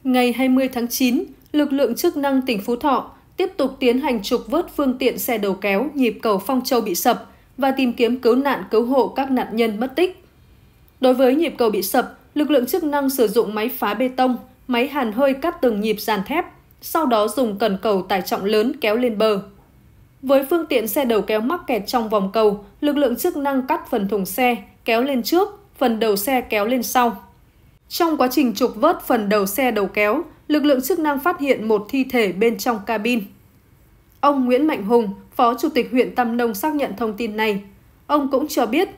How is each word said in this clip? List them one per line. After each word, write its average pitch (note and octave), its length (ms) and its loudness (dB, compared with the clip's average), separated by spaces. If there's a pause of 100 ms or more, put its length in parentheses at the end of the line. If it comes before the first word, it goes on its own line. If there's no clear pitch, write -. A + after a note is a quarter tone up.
(120)
Ngày B3 260 4
hai C4 120 2
mươi C4 180 4
tháng A#3+ 200 -4
chín, C4 360 0 (280)
lực C#4+ 220 2
lượng B3 220 2
chức E4+ 220 -2
năng C#4 240 0
tỉnh A#3+ 200 -2
Phú A#3+ 140 -2
Thọ B3+ 360 -2 (260)
tiếp F#4 200 -2
tục C4 220 -2
tiến B3+ 200 2
hành B3 240 -2
trục - 240 -2
vớt D#4+ 180 0 (100)
phương C4 220 0
tiện B3 200 0
xe A3+ 200 -2
đầu G3+ 160 -2
kéo G3+ 400 -2
nhịp A#3+ 280 0
cầu G3 260 0
Phong C4 180 0
Châu A#3 160 2
bị G3 140 -4
sập - 360 -2 (260)
và C4+ 140 0
tìm B3+ 220 0
kiếm B3 260 0
cứu A#3+ 160 4
nạn C4 360 0
cứu A#3 140 2
hộ B3 220 2
các C4+ 240 -4
nạn A#3+ 200 0
nhân A3 280 -2
mất C4 160 -6
tích. F4+ 280 0 (760)
Đối B3+ 120 6
với C4 220 4
nhịp D#4 220 0
cầu A#3 120 2
bị G3+ 120 0
sập, - 380 -2 (160)
lực D4 160 0
lượng B3 140 4
chức F4 180 -2
năng C#4+ 260 0
sử C4 180 2
dụng G#3 280 0
máy A3 140 -2
phá G#3+ 240 -4
bê B3+ 140 -2
tông, B3+ 300 0 (300)
máy B3 200 0
hàn C4+ 240 -4
hơi C4+ 220 2
cắt E4 280 -4
từng G#3+ 200 2
nhịp G#3+ 180 -2
dàn G#3 260 -2
thép, E4+ 200 -2 (360)
sau D#4+ 240 -2
đó A3 220 2
dùng A3+ 300 -2
cần G3+ 240 0
cầu G3+ 200 0
tải F#3 200 -2
trọng F#3+ 240 -4
lớn G#3+ 260 2 (100)
kéo G#3+ 140 2
lên A#3+ 220 0
bờ. G#3 240 2 (800)
Với C4+ 280 4
phương E4+ 160 2
tiện A3+ 220 0
xe C#4 180 0
đầu A3 160 2
kéo G#3+ 200 0
mắc E4+ 260 -2
kẹt G#3 200 -2
trong A3+ 220 0
vòng G3 240 0
cầu, G#3 320 2 (160)
lực D4 160 0
lượng B3 180 2
chức F4 220 -2
năng C4+ 300 0
cắt E4+ 220 -2
phần G3+ 180 -2
thùng G3+ 180 -2
xe, B3 300 0 (300)
kéo A#3 180 2
lên C4+ 200 -2
trước, F#4 240 2 (300)
phần A#3 220 0
đầu G#3+ 160 2
xe B3 260 0
kéo G#3+ 240 -2
lên B3 180 0
sau. A#3 400 0 (680)
Trong E4 240 0
quá C4 140 4
trình B3 220 0
trục - 220 -2
vớt G#3+ 220 2 (100)
phần G#3+ 220 0
đầu G#3 160 2
xe B3 260 -2
đầu G#3 160 0
kéo, G#3 360 0 (240)
lực D4 180 2
lượng C4 160 4
chức E4+ 180 -2
năng D4 200 0
phát F4 200 0
hiện B3+ 280 0
một G#3 220 2
thi C4+ 140 0
thể A#3 280 0
bên A3 260 0
trong A#3 280 -2
cabin. A3+ 360 -2 (1000)
Ông C#4 260 2
Nguyễn B3+ 220 2
Mạnh G#3 180 -2
Hùng, A3+ 280 2 (220)
Phó A#3+ 260 2
Chủ D#4 80 0
tịch A#3 220 -2
huyện A#3 240 0
Tam A#3 220 0
Nông A#3+ 160 0
xác D4+ 220 -2
nhận C4 220 -2
thông G#3+ 200 -4
tin G#3+ 200 -6
này. G#3 240 -2 (460)
Ông C#4 240 0
cũng C#4 160 0
cho C4 180 0
biết D#4+ 320 0